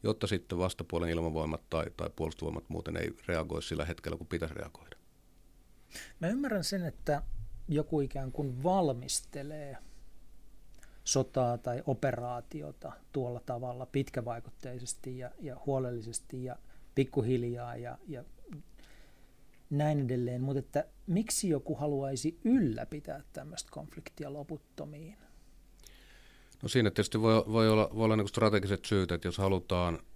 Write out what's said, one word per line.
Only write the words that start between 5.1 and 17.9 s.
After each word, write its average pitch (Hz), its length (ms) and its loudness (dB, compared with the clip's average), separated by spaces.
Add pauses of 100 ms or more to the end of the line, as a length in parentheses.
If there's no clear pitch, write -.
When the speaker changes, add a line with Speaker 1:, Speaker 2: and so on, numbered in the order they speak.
Speaker 2:
Mä 165 80 -2
ymmärrän 233 360 0
sen, 185 220 -2
että 147 360 0 (460)
joku 147 340 2
ikään 135 300 -2
kuin 131 320 -2
valmistelee 147 1120 0 (1300)
sotaa 127 540 2
tai 123 280 -4
operaatiota 123 1040 -2 (200)
tuolla 123 340 -2
tavalla 123 400 -4
pitkävaikutteisesti 123 1300 -4
ja, 123 220 -8
ja 131 260 -8
huolellisesti 127 760 -2
ja 123 120 -6 (400)
pikkuhiljaa 120 800 2
ja, 120 220 -8 (100)